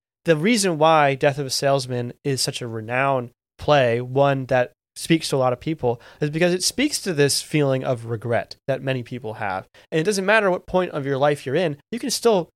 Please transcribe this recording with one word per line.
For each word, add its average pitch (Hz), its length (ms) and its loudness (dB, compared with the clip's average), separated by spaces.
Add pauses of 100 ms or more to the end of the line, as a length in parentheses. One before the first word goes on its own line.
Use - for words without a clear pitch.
(260)
the 165 100 4
reason 190 420 2
why 151 380 4
Death 139 220 0
of 143 80 -4
a 127 60 -10
Salesman 127 600 -2 (140)
is 135 160 -2
such - 200 -6
a 127 60 -8
renowned 120 640 -2 (280)
play, 123 440 2
one 135 460 2
that 127 260 0 (240)
speaks - 320 0
to 151 60 -2
a - 20 0
lot 127 160 2
of 120 60 -6
people, 151 420 -4 (180)
is 151 120 -2
because 170 240 2
it 180 80 -4
speaks - 380 -2
to 190 120 -4
this 143 280 2
feeling 135 420 0
of 120 240 -4
regret 117 480 -4 (120)
that 135 140 -2
many 131 220 -4
people 117 320 -10
have. 98 320 -6 (240)
And 160 100 2
it 160 40 -4
doesn't 196 200 -2
matter 208 240 4
what 180 160 -2
point 180 260 -2
of 143 140 -6
your 135 140 -2
life 147 260 0
you're 127 100 -4
in, 160 220 -2 (140)
you 240 80 -6
can 277 100 -6
still 202 460 0